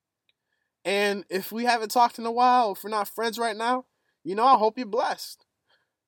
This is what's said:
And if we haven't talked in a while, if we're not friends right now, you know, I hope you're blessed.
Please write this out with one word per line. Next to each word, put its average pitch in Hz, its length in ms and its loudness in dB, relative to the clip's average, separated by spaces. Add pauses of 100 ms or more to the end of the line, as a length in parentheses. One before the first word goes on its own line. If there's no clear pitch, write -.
(840)
And 202 460 -2
if 190 220 -6
we 233 140 -6
haven't 233 260 0
talked 240 280 2
in 226 60 -8
a 233 60 -4
while, 247 420 4
if - 100 -12
we're 202 60 -10
not 214 180 -2
friends 220 300 -4
right 226 180 -2
now, 247 300 -2 (380)
you 175 120 -6
know, 220 100 2
I 262 120 8
hope 214 200 0
you're 247 100 -8
blessed. 240 580 -6 (640)